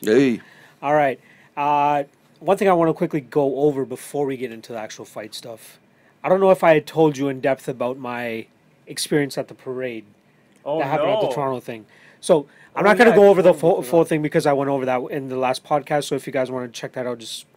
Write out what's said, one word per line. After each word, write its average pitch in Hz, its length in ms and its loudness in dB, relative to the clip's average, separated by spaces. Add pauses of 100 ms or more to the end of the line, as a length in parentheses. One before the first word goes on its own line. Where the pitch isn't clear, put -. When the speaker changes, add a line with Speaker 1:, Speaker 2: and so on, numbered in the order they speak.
Speaker 1:
Hey. 113 360 4 (400)
Speaker 2:
All 143 140 -2
right. 139 240 2 (380)
Uh, 147 480 0 (340)
one 175 180 0
thing 196 120 0
I 185 60 4
wanna 165 200 2
quickly 160 260 -4
go 135 420 -2
over 139 220 0
before 127 400 -8
we 135 120 -4
get 120 160 -10
into 113 200 -16
the 113 60 -10
actual 110 260 -14
fight 107 300 -16
stuff. - 460 -18 (420)
I 139 60 -2
don't 185 100 4
know 190 140 4
if 185 100 2
I 165 120 6
had 151 120 2
told 156 300 2
you 139 120 -2
in 131 120 -6
depth 135 260 -2
about 127 320 -6
my 120 480 -8 (400)
experience 143 500 -2
at 131 120 -6
the 117 60 -20
parade 123 500 -10 (600)
Speaker 3:
Oh, 147 140 -4
Speaker 2:
that 151 60 -2
happened 147 260 0
at 214 120 0
the 180 60 0
Speaker 3:
no. 131 60 -4
Speaker 2:
Toronto 135 260 -4
thing. 113 260 -12 (340)
So, 156 260 2 (280)
I'm 175 100 -2
Speaker 3:
Oh, 202 40 6
Speaker 2:
not 208 100 6
gonna 233 120 6
Speaker 3:
yeah, 175 60 4
Speaker 2:
go 202 140 10
over 180 100 6
the 180 100 6
Speaker 3:
I - 20 8
totally - 80 -8 (120)
Speaker 2:
full, 185 100 -2
full 165 180 2
Speaker 3:
forgot. 156 80 0
Speaker 2:
thing 156 140 -2
because 151 220 -2
I 147 80 2
went 139 160 0
over 139 160 -2
that 127 160 -2 (100)
in 139 180 -8
the 127 100 -8
last 127 260 -2
podcast. 147 400 -2
So - 100 -6
if 131 120 -6
you 135 60 -10
guys 131 180 -4
wanna 127 180 -8
check 120 240 -14
that 127 140 -8
out, 120 120 -8
just - 280 -16 (100)